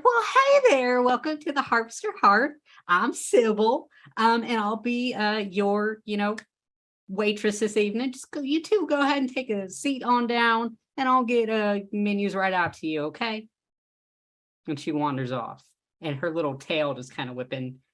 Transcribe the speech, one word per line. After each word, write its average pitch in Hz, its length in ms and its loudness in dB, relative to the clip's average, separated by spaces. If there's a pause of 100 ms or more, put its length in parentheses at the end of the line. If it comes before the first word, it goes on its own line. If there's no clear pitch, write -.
Well, 466 200 4 (100)
hey 554 340 6
there, 247 320 4
welcome 247 380 0
to 302 140 -6
the 277 100 -2
Harpster 233 480 -2 (100)
Hearth. 226 320 4 (340)
I'm 196 280 2
Sybil, 226 720 2 (300)
um, 233 240 4
and 226 180 -2
I'll 208 160 -2
be, 240 380 -4
uh, 214 240 -2
your, 208 680 -2
you 208 140 -6
know, 208 180 -2 (720)
waitress 208 520 -2
this 214 180 0
evening. 220 340 0
Just - 180 -16
go, 302 120 -8
you 285 200 0
two 381 280 0
go 294 100 2
ahead 285 180 2
and 262 140 -2
take 254 160 -6
a 196 220 -4
seat 262 320 -4
on 240 240 2
down, 233 500 2 (220)
and 262 100 0
I'll 254 160 4
get, 233 240 2
uh, 208 320 0 (120)
menus 202 420 0
right 190 180 0
out 175 220 0
to - 120 -12
you, 156 180 -2
okay? 220 440 -6 (1160)
And 151 120 -6
she 160 140 -8
wanders 139 400 -2
off, 120 320 -8 (380)
and 156 140 -6
her 156 140 -4
little 156 260 -2
tail 147 360 -4
just 127 240 -12
kinda 127 160 -8
whipping. 127 460 -8 (140)